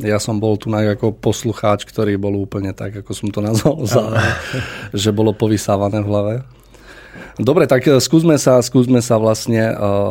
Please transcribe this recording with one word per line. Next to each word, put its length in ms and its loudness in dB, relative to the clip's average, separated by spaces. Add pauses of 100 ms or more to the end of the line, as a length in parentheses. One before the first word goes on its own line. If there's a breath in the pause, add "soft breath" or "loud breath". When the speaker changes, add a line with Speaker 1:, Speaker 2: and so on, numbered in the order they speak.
Speaker 1:
Ja 160 0
som 240 -4
bol 160 2
tu 160 -6
na-, 160 2
ako 240 0
poslucháč, 720 -2
ktorý 320 -2
bol 160 -4
úplne 400 -6
tak, 320 -12
ako 80 -10
som 160 -8
to 160 -4
nazval, 400 0
za-, 160 2
Speaker 2:
Áno. 160 -2 (440 loud breath)
Speaker 1:
<laughs> 440 -8
že 80 2
bolo 160 2
povysávané 720 0
v 80 -4
hlave. 240 -2 (1040 loud breath)
Dobre, 320 2
tak, 160 2
eh, 160 6
skúsme 400 4
sa, 240 4
skúsme 400 2
sa 160 2
vlastne, 480 0
eh, 80 -4 (340)